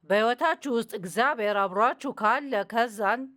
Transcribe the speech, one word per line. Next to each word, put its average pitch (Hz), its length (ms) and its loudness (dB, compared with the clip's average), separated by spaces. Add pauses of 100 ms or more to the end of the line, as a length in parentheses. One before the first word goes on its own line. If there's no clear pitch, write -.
በሕይወታችሁ 247 640 2
ውስጥ 233 220 -2
እግዚአብሔር 208 600 -2
አብሯችሁ 208 580 0
ካለ 254 380 0 (120)
ከዛን 226 580 0 (140)